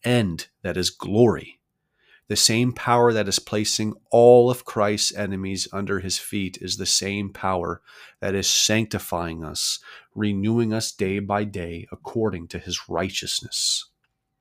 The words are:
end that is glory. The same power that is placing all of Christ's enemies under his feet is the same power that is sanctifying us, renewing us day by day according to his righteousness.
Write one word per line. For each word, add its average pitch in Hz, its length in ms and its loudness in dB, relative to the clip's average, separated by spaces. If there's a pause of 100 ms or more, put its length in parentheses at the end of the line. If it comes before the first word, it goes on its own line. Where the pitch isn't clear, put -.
end 110 460 0 (120)
that 87 160 -4
is 90 140 -2
glory. 95 640 2 (720)
The 104 100 -4
same 117 340 2
power 120 400 4
that 107 160 0
is 95 120 -2
placing 107 540 -2 (160)
all 120 400 10
of 123 140 -4
Christ's 104 500 0
enemies 95 600 -6
under 98 260 -4
his 92 180 -4
feet 98 440 -6
is 90 160 -6
the 95 80 -8
same 98 480 -2
power 87 480 -4 (400)
that 98 140 -2
is 95 140 0
sanctifying 90 920 -2
us, - 360 -6 (360)
renewing 107 560 0
us 110 220 -4
day 98 260 -2
by 101 240 0
day 87 480 -8
according 95 580 -4
to 87 100 -8
his - 280 -8
righteousness. - 1000 -4 (560)